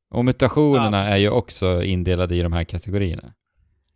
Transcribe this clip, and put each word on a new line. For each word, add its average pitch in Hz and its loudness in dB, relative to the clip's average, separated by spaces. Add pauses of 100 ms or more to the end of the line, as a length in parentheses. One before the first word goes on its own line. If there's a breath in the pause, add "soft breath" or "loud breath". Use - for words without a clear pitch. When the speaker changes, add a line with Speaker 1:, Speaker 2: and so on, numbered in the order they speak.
(100)
Speaker 1:
Och 120 -2
mutationerna 127 2
Speaker 2:
Ja, 98 0
precis. 101 2
Speaker 1:
är 98 4
ju 101 4
också 92 -2
indelade 90 -2
i 87 0
de 85 -2
här 85 -2
kategorierna. 92 -6 (640)